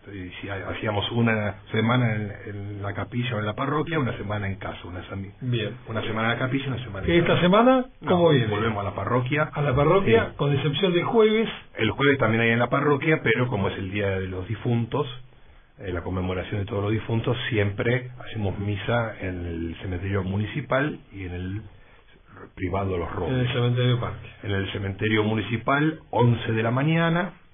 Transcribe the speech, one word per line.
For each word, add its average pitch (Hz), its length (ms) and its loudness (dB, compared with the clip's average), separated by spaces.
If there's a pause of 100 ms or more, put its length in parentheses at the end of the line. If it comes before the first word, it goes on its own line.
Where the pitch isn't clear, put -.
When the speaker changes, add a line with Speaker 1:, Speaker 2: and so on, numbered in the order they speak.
(120)
Speaker 1:
y 92 160 -10 (120)
si 98 100 -10
ha-, 95 180 -8
hacíamos 101 440 -2
una 110 420 2 (160)
semana 117 440 4
en, 104 180 -4 (140)
en 101 360 -8
la 101 100 -4
capilla 120 440 -2
o - 20 0
en 104 80 -2
la 104 80 -2
parroquia, 147 460 -2
una 107 180 0
semana 101 300 -4
en 98 80 -4
casa, 90 280 -10
una 87 240 -10
semi-, 98 320 -10
Speaker 2:
Bien. 113 340 -2 (140)
Speaker 1:
una 110 140 -4
semana 110 300 0
en 120 80 -2
la 135 60 0
capilla, 135 200 -2
una 127 180 -4
semana - 220 -6
en 170 80 2
Speaker 2:
¿Esta 165 140 6
Speaker 1:
casa. 170 120 4
Speaker 2:
semana? 240 460 6 (160)
Speaker 1:
No, 151 80 -4
Speaker 2:
¿Cómo 175 200 6
viene? 117 180 4
Speaker 1:
volvemos 104 320 0
a 95 100 -4
la - 40 -12
parroquia. 127 500 0
Speaker 2:
A 151 180 -4
la 143 120 2
parroquia, 196 560 4
Speaker 1:
Sí. - 60 -14
Speaker 2:
con 143 160 2
excepción 156 400 2
del 170 120 2
jueves. 220 440 4 (300)
Speaker 1:
El 110 140 2
jueves 135 260 4
también 113 240 4
hay 117 80 4
en 117 80 4
la 120 100 2
parroquia, 143 540 2
pero 123 240 4
como 101 220 0
es - 100 -4
el 95 140 -6
Día 101 260 0
de 95 80 -4
los 92 220 -6
Difuntos, 120 580 -2 (720)
eh, 95 140 -6
la 85 100 -2
conmemoración 92 580 -4
de 98 60 -4
todos 101 160 -2
los 104 100 0
difuntos, 113 440 0 (120)
siempre 113 600 0 (140)
hacemos 101 340 -4
misa 107 640 -2
en 90 260 -6
el 82 360 -6
cementerio 95 400 -4
municipal 123 760 -2 (140)
y 98 120 -10
en 90 80 -8
el 92 300 -6 (920)
privado 92 440 -2
Los 82 140 -4
Robles. 90 220 -2
Speaker 2:
En 127 120 2
el 120 60 -2
cementerio 123 480 2
Parque. - 280 -6 (140)
Speaker 1:
En 101 100 -6
el 98 200 -2
cementerio 104 520 0
municipal, 120 760 0 (100)
once 117 420 4
de 110 100 2
la 113 80 2
mañana 165 640 2 (220)